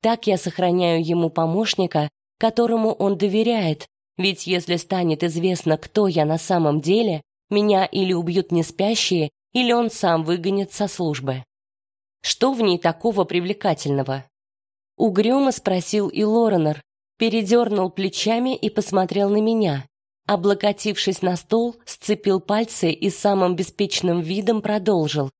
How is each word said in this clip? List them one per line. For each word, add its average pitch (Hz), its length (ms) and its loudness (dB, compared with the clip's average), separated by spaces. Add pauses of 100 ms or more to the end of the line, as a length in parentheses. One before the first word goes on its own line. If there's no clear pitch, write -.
Так 226 240 0
я 202 100 2
сохраняю 175 680 0
ему 170 240 0
помощника, 165 800 0 (280)
которому 226 540 2
он 196 240 0
доверяет, 202 720 0 (320)
ведь 185 280 -2
если 175 300 -2
станет 170 460 -2
известно, 170 560 0
кто - 280 0
я 160 180 2
на 156 140 0
самом 156 420 2
деле, 180 420 0 (280)
меня 202 360 2
или 185 260 -2
убьют 175 400 -2
неспящие, 175 760 0 (240)
или 240 180 2
он 240 180 2
сам 165 340 0
выгонит 190 480 -2
со 202 160 -2
службы. 135 560 -4 (760)
"Что - 300 0
в 240 80 -4
ней 185 180 2
такого 185 460 0
привлекательного?" 151 1000 -2 (760)
угрюмо 226 540 2
спросил 190 560 -2
и - 160 -2
Лоренор, 208 580 2 (360)
передёрнул 214 720 2
плечами 226 640 -2
и - 140 -4
посмотрел 196 640 0
на 208 100 2
меня. 214 460 0 (400)
Облокотившись 202 960 0
на 180 140 0
стол, 233 480 0
сцепил 202 560 -2
пальцы 208 500 -2
и 185 200 -2
самым 190 460 2
беспечным 180 640 -2
видом 196 400 -2
продолжил 165 800 0